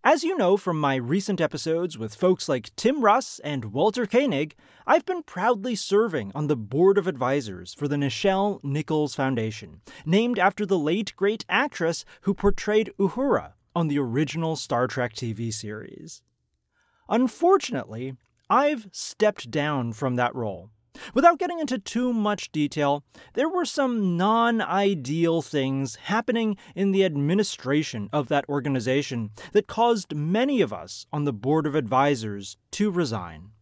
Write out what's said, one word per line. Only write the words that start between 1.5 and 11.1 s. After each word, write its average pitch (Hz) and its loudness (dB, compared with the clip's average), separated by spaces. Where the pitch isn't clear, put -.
with 110 -8
folks 180 2
like 127 -2
Tim 262 0
Russ 220 2
and 139 -4
Walter 202 0
Koenig, 185 0
I've 330 2
been 359 -4
proudly 214 -2
serving 180 0
on 151 -4
the 147 2
board 151 4
of 170 0
advisors 123 -2
for 147 -6
the 139 -2
Nichelle 190 0
Nichols 151 -2
Foundation, 110 -4
named 208 2
after 196 2
the 185 2
late 170 -2